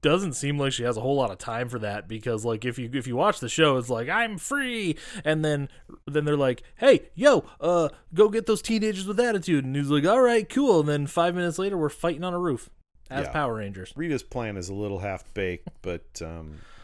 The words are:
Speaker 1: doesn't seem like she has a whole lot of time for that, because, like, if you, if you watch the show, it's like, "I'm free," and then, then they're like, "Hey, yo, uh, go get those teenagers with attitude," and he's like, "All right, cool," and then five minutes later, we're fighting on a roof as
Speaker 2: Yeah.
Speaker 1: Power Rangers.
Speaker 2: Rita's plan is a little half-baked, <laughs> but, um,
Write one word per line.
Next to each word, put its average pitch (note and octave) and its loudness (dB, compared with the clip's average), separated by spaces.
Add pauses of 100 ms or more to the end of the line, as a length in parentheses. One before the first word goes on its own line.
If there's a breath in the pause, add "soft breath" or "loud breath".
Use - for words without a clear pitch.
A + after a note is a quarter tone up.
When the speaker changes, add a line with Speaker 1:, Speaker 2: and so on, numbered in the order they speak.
Speaker 1:
doesn't E3+ 2
seem C#3+ -2
like C#3 0
she B2 -6
has A#2+ 0
a A2 -6
whole C3+ 0
lot B2 0
of F#2 -12
time A#2 -6
for A#2+ -8
that, G#2 -6
because, A2 -4
like, A2+ -2
if B2 -4
you, B2 -8
if B2+ -4
you A#2+ -4
watch F#3 0
the A#2+ -6
show, D3+ 4
it's A#2+ -4
like, A#2+ -2
"I'm G#3+ -2
free," A#3 -2 (300 loud breath)
and D#3 2
then, D3 0 (360 soft breath)
then D3 0
they're D3 2
like, C3 2 (140 soft breath)
"Hey, B3+ 6
yo, A#3 6 (160 loud breath)
uh, E3+ 2 (240 loud breath)
go G#3 8
get G#3 -2
those G#3+ 2
teenagers G#3+ 0
with G#3 -4
attitude," F#3 2
and C3 -4
he's C#3+ -2
like, D3 4
"All A3+ 6
right, A#3 4
cool," B3+ 4
and D3 2
then C#3+ 0
five E3+ 2
minutes F3 -2
later, G3 -2
we're D3+ 0
fighting E3 -4
on F3+ -4
a F3 -4
roof D#3+ -2 (400)
as C3+ -4
Speaker 2:
Yeah. - -8
Speaker 1:
Power C#3 -2
Rangers. G2 -10
Speaker 2:
Rita's D3+ -2
plan A2+ -6
is F#2 -6
a G2 -6
little G2+ -4
half-baked, F#2 -6
<laughs> - -20
but, - -10
um, D#2+ -12 (240 loud breath)